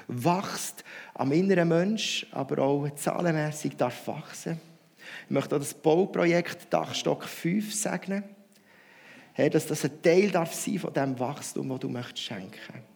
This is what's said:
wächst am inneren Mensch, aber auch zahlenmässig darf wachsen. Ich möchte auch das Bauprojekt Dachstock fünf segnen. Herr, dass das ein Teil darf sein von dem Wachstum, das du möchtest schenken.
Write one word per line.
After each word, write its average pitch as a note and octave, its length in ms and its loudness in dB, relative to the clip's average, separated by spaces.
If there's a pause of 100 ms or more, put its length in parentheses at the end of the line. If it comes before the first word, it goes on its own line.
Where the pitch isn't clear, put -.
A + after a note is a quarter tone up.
wächst E3 760 -2 (300)
am C3+ 180 0
inneren F3 360 6
Mensch, F#3+ 640 2
aber C#3 300 0
auch C#3+ 340 2
zahlenmässig D3+ 800 0
darf B2 320 -2
wachsen. D#3+ 520 -8 (680)
Ich - 40 -8
möchte C#3 240 0
auch D3 60 2
das C#3 140 -8
Bauprojekt E3+ 960 2
Dachstock D#3+ 520 0
fünf G#3 480 -2
segnen. F#3 520 -4 (1080)
Herr, C#3 140 4
dass D3+ 180 2
das D#3 180 -2
ein - 180 -4
Teil F#3 280 6
darf E3+ 220 0
sein - 260 -4
von - 140 -6
dem C3+ 260 0
Wachstum, C3+ 500 -4
das C3 120 -4
du C#3 80 -6
möchtest A#2+ 360 -8
schenken. - 580 -12 (140)